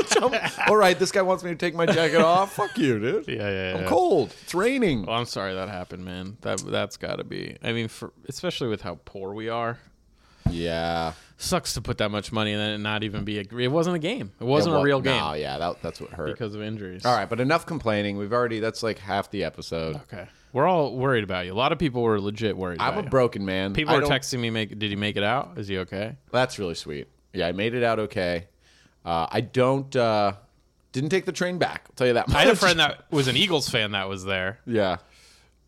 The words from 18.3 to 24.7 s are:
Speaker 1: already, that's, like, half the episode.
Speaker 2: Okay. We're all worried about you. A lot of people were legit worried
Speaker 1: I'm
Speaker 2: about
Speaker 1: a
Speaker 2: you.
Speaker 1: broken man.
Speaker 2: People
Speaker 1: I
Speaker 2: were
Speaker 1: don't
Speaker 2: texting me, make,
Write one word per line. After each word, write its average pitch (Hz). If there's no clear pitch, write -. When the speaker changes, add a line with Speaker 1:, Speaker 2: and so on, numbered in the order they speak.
Speaker 1:
already, 120
that's, 113
like, 110
half 98
the 98
episode. 80
Speaker 2:
Okay. 95
We're 135
all 151
worried 127
about 92
you. 92
A -
lot 135
of 156
people 123
were 110
legit 104
worried 92
Speaker 1:
I'm 123
Speaker 2:
about 202
Speaker 1:
a 185
Speaker 2:
you. 127
Speaker 1:
broken 120
man. 95
Speaker 2:
People 147
Speaker 1:
I -
Speaker 2:
were 139
Speaker 1:
don't 147
Speaker 2:
texting 131
me, 117
make, 110